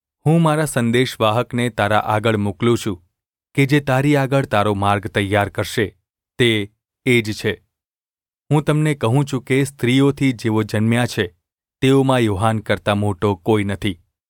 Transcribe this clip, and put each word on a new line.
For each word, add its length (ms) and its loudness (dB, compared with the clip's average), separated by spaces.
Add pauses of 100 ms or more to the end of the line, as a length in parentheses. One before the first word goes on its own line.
(260)
હું 160 4
મારા 240 2
સંદેશવાહકને 1040 0
તારા 300 0
આગળ 380 0
મોકલું 400 0
છું, 280 -8 (480)
કે 120 2
જે 140 2
તારી 360 0
આગળ 300 0
તારો 280 0
માર્ગ 340 -2
તૈયાર 420 -2
કરશે,' 460 -4 (420)
તે 360 0 (320)
એ 160 2
જ 120 -6
છે. 200 -4 (960)
હું 120 2
તમને 320 0
કહું 300 0
છું 180 -6
કે 200 0
સ્ત્રીઓથી 680 0
જેઓ 320 -2
જન્મ્યા 420 0
છે, 300 -6 (460)
તેઓમાં 380 4
યોહાન 400 0
કરતાં 380 -2
મોટો 380 -2
કોઈ 280 0
નથી. 360 -6 (300)